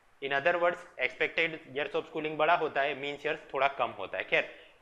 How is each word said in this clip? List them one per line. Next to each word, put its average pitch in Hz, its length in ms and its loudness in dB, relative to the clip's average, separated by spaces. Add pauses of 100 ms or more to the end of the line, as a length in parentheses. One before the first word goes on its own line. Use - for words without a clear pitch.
(240)
In 139 100 -2
other 165 260 4
words, 170 480 0
expected 160 420 0
years 147 420 -6
of 165 100 0
schooling 156 340 -6
बड़ा 156 200 6
होता 147 260 0
है, 139 200 -2
mean 143 240 -6
years - 280 -4
थोड़ा 135 140 4
कम 123 220 0
होता 98 280 -8
है। 98 60 -4
खैर, - 320 0 (260)